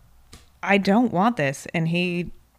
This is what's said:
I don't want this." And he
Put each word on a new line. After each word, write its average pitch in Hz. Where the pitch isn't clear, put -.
I 190
don't 202
want 220
this." 139
And 165
he 175